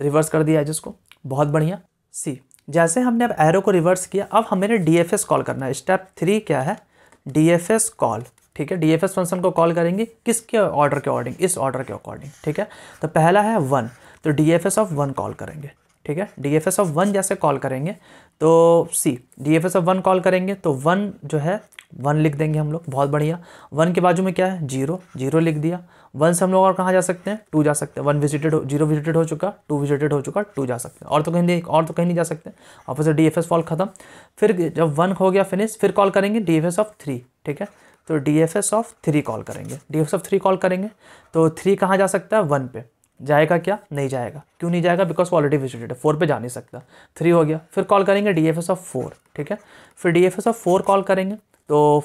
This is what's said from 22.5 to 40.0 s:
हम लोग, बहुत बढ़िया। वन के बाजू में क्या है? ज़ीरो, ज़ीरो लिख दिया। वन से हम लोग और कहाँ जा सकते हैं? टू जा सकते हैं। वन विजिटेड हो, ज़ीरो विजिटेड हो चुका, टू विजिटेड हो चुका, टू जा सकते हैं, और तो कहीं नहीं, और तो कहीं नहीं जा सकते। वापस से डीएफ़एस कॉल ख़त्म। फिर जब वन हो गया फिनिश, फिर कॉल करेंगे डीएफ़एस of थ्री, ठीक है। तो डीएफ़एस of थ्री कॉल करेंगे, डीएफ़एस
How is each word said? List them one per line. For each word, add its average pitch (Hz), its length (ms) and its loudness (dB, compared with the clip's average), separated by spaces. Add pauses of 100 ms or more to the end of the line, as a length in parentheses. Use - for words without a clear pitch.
हम 151 140 -2
लोग, 170 160 -8
बहुत 139 220 -2
बढ़िया। 151 280 -2 (340)
वन 165 200 0
के 180 80 2
बाजू 180 220 2
में 190 120 -2
क्या 185 120 0
है? 180 200 -4
ज़ीरो, 135 340 -4 (160)
ज़ीरो 135 220 0
लिख 165 180 0
दिया। 165 240 -4 (340)
वन 156 180 2
से 175 120 0
हम 185 80 0
लोग 190 100 4
और 190 100 4
कहाँ 185 200 0
जा 185 80 4
सकते 180 300 -4
हैं? 214 100 -6 (120)
टू 156 100 2
जा 147 100 2
सकते 139 280 -6
हैं। 135 60 -2
वन 147 120 2
विजिटेड 147 360 0
हो, 156 100 0
ज़ीरो 147 220 0
विजिटेड 151 300 0
हो 165 80 2
चुका, 160 280 -4 (160)
टू 151 120 -2
विजिटेड 143 320 0
हो 143 80 0
चुका, 143 260 -4
टू 135 200 -6
जा 123 120 -6
सकते - 260 -16
हैं, - 60 -10
और 151 120 2
तो 165 100 -4
कहीं 175 100 0
नहीं, 175 200 0
और 160 220 0
तो 165 100 -10
कहीं 175 120 0
नहीं 175 100 0
जा 175 80 0
सकते। 160 260 -10 (380)
वापस 143 160 -2
से 160 80 4
डीएफ़एस 160 340 2
कॉल 170 160 0
ख़त्म। 170 260 -4 (500)
फिर 214 140 2 (160)
जब 156 260 0
वन 175 180 2
हो 190 180 2
गया 196 140 2
फिनिश, 196 320 -4
फिर 196 160 0
कॉल 196 180 4
करेंगे 202 320 0
डीएफ़एस 170 360 0
of - 80 0 (140)
थ्री, 127 220 -8 (240)
ठीक 143 140 -8
है। 202 80 -8 (400)
तो 160 100 0
डीएफ़एस 156 560 0
of 226 120 0 (180)
थ्री 147 180 2
कॉल 110 200 -8
करेंगे, 110 360 -12 (120)
डीएफ़एस 151 240 -2